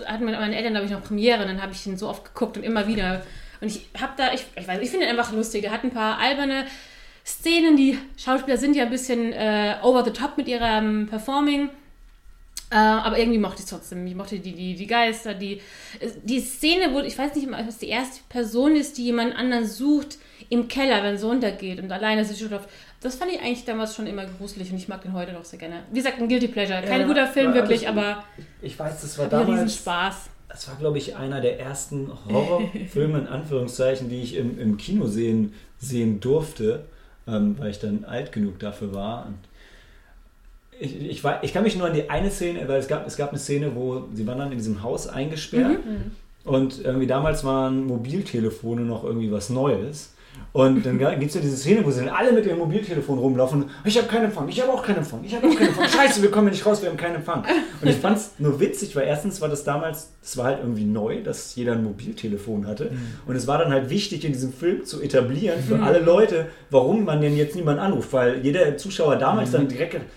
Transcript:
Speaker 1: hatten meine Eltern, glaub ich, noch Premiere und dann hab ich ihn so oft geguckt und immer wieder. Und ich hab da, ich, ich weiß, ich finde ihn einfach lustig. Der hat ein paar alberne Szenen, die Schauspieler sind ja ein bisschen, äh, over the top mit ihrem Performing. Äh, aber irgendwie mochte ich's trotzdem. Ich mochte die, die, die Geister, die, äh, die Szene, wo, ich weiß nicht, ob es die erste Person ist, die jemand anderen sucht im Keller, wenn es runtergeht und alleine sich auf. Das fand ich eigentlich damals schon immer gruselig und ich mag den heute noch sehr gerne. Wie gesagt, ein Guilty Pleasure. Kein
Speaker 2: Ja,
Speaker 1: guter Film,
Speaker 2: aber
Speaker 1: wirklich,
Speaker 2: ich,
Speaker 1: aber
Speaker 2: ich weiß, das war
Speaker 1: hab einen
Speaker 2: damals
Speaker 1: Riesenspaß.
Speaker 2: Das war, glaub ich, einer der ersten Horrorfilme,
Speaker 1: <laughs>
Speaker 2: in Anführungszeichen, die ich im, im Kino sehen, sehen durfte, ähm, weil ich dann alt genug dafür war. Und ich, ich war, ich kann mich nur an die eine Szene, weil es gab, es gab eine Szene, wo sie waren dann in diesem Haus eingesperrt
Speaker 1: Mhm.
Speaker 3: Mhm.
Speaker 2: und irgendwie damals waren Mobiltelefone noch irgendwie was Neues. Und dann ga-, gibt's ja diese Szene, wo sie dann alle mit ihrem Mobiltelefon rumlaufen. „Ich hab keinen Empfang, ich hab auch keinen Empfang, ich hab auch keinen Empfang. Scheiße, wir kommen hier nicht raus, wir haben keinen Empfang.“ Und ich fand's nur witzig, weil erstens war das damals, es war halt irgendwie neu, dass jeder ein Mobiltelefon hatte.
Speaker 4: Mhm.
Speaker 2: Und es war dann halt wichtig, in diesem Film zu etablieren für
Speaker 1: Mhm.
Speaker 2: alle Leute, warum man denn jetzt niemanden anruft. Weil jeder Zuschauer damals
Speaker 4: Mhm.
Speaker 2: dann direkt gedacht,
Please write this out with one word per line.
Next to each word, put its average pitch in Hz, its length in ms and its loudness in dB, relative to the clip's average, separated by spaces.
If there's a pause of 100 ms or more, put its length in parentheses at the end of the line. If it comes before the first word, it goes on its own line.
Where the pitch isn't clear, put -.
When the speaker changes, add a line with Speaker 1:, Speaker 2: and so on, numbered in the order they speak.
Speaker 1:
hatten 220 180 -4
meine 220 300 -2
Eltern, 220 200 -2
glaub 202 100 -2
ich, 202 80 -4
noch 190 100 -6
Premiere 214 400 2
und 190 60 -2
dann 190 120 -4
hab 190 120 -8
ich - 160 -12
ihn 190 100 -4
so 214 100 -6
oft - 160 -10
geguckt - 320 -4
und 208 60 -8
immer 214 240 0
wieder. 190 360 0 (380)
Und 214 60 -4
ich - 220 -8 (120)
hab 262 160 -6
da, 262 160 2
ich, - 120 -4 (120)
ich 185 120 -12
weiß, 185 120 -2
ich 240 100 -4
finde 359 160 2
ihn 233 40 2
einfach 233 220 0
lustig. 220 300 -2
Der 202 100 -4
hat 220 100 -4
ein 254 80 0
paar 220 300 0
alberne 269 460 0 (600)
Szenen, 330 500 4
die 269 220 6 (180)
Schauspieler 262 420 0
sind 285 180 4
ja 262 80 4
ein 233 60 0
bisschen, 233 420 -2
äh, 208 500 0
over 247 220 6
the 220 80 0
top 254 240 -6
mit 285 100 -2
ihrem 214 640 0
Performing. 277 600 0 (1000)
Äh, 220 40 4
aber 220 420 4
irgendwie 226 220 4
mochte 190 220 -2
ich's - 80 -14
trotzdem. 180 360 -10
Ich 180 80 -8
mochte 190 240 -8
die, 180 140 -10
die, 180 240 -8
die 196 100 -10
Geister, 226 480 0
die, 196 200 -8 (440)
äh, - 100 -6 (140)
die 254 160 -2
Szene, 330 560 2
wo, 285 60 0
ich - 180 -4
weiß 294 160 -2
nicht, 277 140 -4
ob 220 200 -6
es 226 100 -12
die - 100 -10
erste 254 400 -6
Person 247 480 2
ist, 285 220 -2
die 240 80 -4
jemand 233 280 0
anderen 240 320 0
sucht 269 520 0 (300)
im 240 200 0
Keller, 254 340 2
wenn 202 140 0
es 196 80 -4
runtergeht 196 580 -2
und 190 80 -8
alleine 214 340 0
sich 208 200 -6 (100)
auf. 202 140 -8 (340)
Das 254 140 -6
fand 359 160 -4
ich - 80 -4
eigentlich 240 240 -4
damals 220 320 -4
schon 214 100 -6
immer 202 200 -8
gruselig 185 440 -12
und 185 60 -6
ich 180 100 -10
mag 190 160 -10
den 185 120 -8
heute 180 180 -6
noch 170 120 -12
sehr - 140 -18
gerne. 170 320 -12
Wie 226 60 -4
gesagt, 254 240 -2
ein 233 80 0
Guilty 240 200 2
Pleasure. 190 340 -2
Kein 262 180 2
Speaker 2:
Ja, 254 60 2
Speaker 1:
guter 285 200 4
Film, 269 220 4
Speaker 2:
aber 247 80 6
Speaker 1:
wirklich, 233 260 4
Speaker 2:
ich, - 60 -4
Speaker 1:
aber 208 340 0 (380)
Speaker 2:
ich - 180 -12
weiß, 156 220 -6
das 147 180 -12
war 143 80 0
Speaker 1:
hab - 60 -4
einen 233 140 6
Speaker 2:
damals 226 160 4
Speaker 1:
Riesenspaß. 190 540 -2 (320)
Speaker 2:
Das - 200 -16
war, 135 100 -14
glaub 151 180 0
ich, 131 200 -6
einer 135 240 -6
der 120 180 2
ersten 135 520 -8 (180)
Horrorfilme, 151 920 0
Speaker 1:
<laughs> - 20 0
Speaker 2:
in - 60 -4
Anführungszeichen, 131 840 -2
die 123 120 -6
ich - 140 -8
im, 120 240 -4
im 107 160 2
Kino 175 300 0
sehen, 110 480 0 (240)
sehen 117 420 0
durfte, 131 640 0 (420)
ähm, 104 320 0
weil 107 120 -6
ich 101 80 -8
dann 104 260 -4
alt 123 280 -8
genug 101 260 -4
dafür 101 360 -8
war. 107 320 -8
Und 98 120 -12 (1400)
ich, 135 220 -8
ich - 240 -6
war, - 200 -2
ich - 80 -4
kann 190 100 0
mich 214 140 2
nur 180 100 0
an 160 80 0
die 147 160 0
eine 175 200 0
Szene, 170 380 -4
weil 135 120 2
es - 80 -4
gab, - 180 -4
es - 100 -10
gab 143 140 -4
eine 147 80 -6
Szene, 143 360 -2
wo 127 300 -4 (100)
sie 107 120 -4
waren 123 120 -4
dann 139 140 -6
in 123 60 -6
diesem 107 240 -4
Haus 127 260 -4
eingesperrt 233 760 0
Speaker 1:
Mhm. 220 80 -6
Speaker 3:
Mhm. 208 180 -6 (340)
Speaker 2:
und 135 400 2
irgendwie 131 220 2
damals 143 380 2
waren 135 420 2
Mobiltelefone 120 960 -2
noch 117 220 -4
irgendwie 113 260 -2
was 104 200 -2
Neues. 131 640 -2 (380)
Und 131 340 6
dann 127 120 2
ga-, 143 180 2
gibt's 147 180 -2
ja 180 60 -2
diese 139 160 0
Szene, 180 280 6
wo 143 60 2
sie 123 140 0
dann 131 100 -2
alle 233 180 4
mit 214 140 6
ihrem 170 140 0
Mobiltelefon 160 580 0
rumlaufen. 131 460 2 (200)
„Ich 208 140 4
hab 220 100 4
keinen 220 180 2
Empfang, 165 220 -2
ich 220 120 -2
hab 254 80 2
auch 254 140 2
keinen 180 160 0
Empfang, 151 260 -6
ich 202 100 -8
hab 233 100 -4
auch 320 100 8
keinen 214 140 6
Empfang. - 200 0
Scheiße, 240 340 6
wir 202 80 8
kommen 208 180 6
hier 185 40 2
nicht - 120 -2
raus, 208 180 4
wir 180 60 0
haben 160 80 -2
keinen 170 200 -2
Empfang.“ 156 280 -4 (380)
Und - 60 4
ich 127 80 6
fand's 208 420 0
nur 143 220 2
witzig, - 360 0
weil 135 120 2
erstens 156 320 -2
war 151 80 0
das 143 160 -4
damals, 151 480 -4 (100)
es - 140 -12
war 123 100 0
halt 139 140 0
irgendwie 113 240 -2
neu, 107 380 0
dass - 340 -8
jeder 120 160 0
ein 113 100 0
Mobiltelefon 104 840 -6
hatte. 107 200 -4
Speaker 4:
Mhm. 127 120 -6 (280)
Speaker 2:
Und 127 100 -2
es 117 120 -4
war 151 100 2
dann 160 140 2
halt 131 180 2
wichtig, 170 340 -2
in 147 80 0
diesem 127 200 -4
Film 175 320 -2
zu 147 180 -10
etablieren 139 600 2
für 220 140 2
Speaker 1:
Mhm. 220 80 2
Speaker 2:
alle 170 140 8
Leute, 170 480 6 (240)
warum 147 340 6
man 151 160 2
denn 147 160 4
jetzt 147 200 2
niemanden 156 240 2
anruft. 175 320 0
Weil 127 300 4
jeder 147 340 4
Zuschauer 156 400 2
damals 135 340 2
Speaker 4:
Mhm. - 40 -2
Speaker 2:
dann 143 140 4
direkt 123 240 -2
gedacht, 151 240 -6